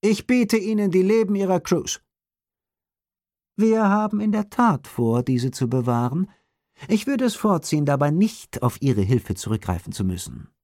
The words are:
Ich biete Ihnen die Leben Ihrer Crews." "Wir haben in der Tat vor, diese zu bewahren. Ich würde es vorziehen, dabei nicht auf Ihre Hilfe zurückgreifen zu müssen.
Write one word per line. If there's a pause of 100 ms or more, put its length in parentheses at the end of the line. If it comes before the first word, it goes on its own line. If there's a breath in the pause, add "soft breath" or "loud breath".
Ich
biete
Ihnen
die
Leben
Ihrer
Crews." (1600)
"Wir
haben
in
der
Tat
vor,
diese
zu
bewahren. (560 loud breath)
Ich
würde
es
vorziehen,
dabei
nicht
auf
Ihre
Hilfe
zurückgreifen
zu
müssen. (140)